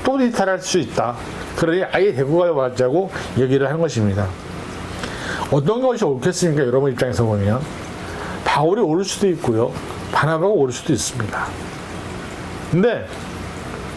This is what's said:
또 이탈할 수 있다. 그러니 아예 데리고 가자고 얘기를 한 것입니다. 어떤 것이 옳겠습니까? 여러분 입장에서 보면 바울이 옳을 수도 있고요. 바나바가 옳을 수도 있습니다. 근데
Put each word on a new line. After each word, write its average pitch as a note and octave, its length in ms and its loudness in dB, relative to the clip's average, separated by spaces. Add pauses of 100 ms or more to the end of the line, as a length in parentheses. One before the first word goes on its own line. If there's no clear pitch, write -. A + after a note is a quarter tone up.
또 C4+ 160 2
이탈할 G3 400 2
수 - 180 0
있다. A#2+ 380 0 (400)
그러니 E3+ 280 2
아예 F#3+ 280 2
데리고 D#3 420 2
가자고 C3 560 2 (280)
얘기를 C3+ 300 4
한 D#3+ 120 0
것입니다. G#2 460 2 (1200)
어떤 E3+ 320 2
것이 A#3+ 220 2
옳겠습니까? D3+ 600 2
여러분 C3 280 4
입장에서 A#2+ 320 2
보면 G#2 360 2 (840)
바울이 E3+ 380 2
옳을 E3+ 220 2
수도 G3+ 240 0
있고요. B2 440 2 (400)
바나바가 D#3+ 340 2
옳을 D3 260 4
수도 - 200 -2
있습니다. - 540 -2 (1200)
근데 E3+ 360 2 (920)